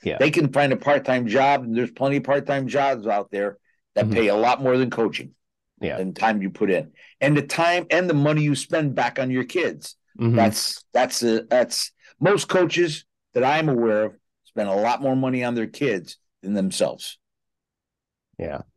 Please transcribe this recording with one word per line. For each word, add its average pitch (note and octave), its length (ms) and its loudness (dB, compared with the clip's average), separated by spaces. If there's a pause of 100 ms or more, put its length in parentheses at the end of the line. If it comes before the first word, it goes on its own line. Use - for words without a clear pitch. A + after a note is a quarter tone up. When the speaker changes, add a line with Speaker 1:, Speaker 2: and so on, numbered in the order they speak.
Speaker 1:
Yeah. - 160 -4
Speaker 2:
They E3 120 2
can D3 220 0
find C#3+ 220 2
a - 20 0
part-time B2+ 500 0
job, C3+ 360 2
and A#2 120 -4
there's A#2+ 160 -2
plenty C#3 260 -2
of C#3 80 -2
part-time C#3 440 -2
jobs C3 380 0
out G#2 240 -2
there G2+ 280 -4 (360)
that G#2+ 100 2
Speaker 1:
Mm-hmm. G#2+ 100 0
Speaker 2:
pay A2 120 4
a G2+ 100 2
lot B2 240 2
more B2+ 160 2
than B2+ 140 0
coaching - 440 -4 (460)
Speaker 1:
Yeah. D2+ 180 -4
Speaker 2:
and F#2 160 -6
time A2 280 0
you F#2+ 80 -4
put G2 200 -2
in, D#2+ 220 -2 (280)
and C#3+ 140 4
the D3 80 2
time E3+ 480 0
and F3 200 2
the D#3+ 40 2
money D3+ 280 2
you D3 120 2
spend D3 400 -2
back A#2+ 240 -2
on B2+ 120 -2
your B2+ 140 0
kids. B2 520 -4 (240)
Speaker 1:
Mm-hmm. A#2 160 2
Speaker 2:
That's, - 560 0
that's B2+ 300 0
a, A2+ 220 2
that's, - 460 0 (300)
most F3+ 300 2
coaches E3+ 560 0 (260)
that A#2+ 100 0
I'm D3+ 280 2
aware A2+ 340 2
of G#2+ 120 -6 (280)
spend G#2 240 -6
a G2 60 0
lot A#2 260 0
more C3 160 0
money C3 260 0
on A#2+ 120 -4
their A2+ 120 -4
kids G#2+ 520 -4 (240)
than G2 100 -6
themselves. F#2+ 640 -2 (1200)
Speaker 1:
Yeah. D2+ 220 -10 (160)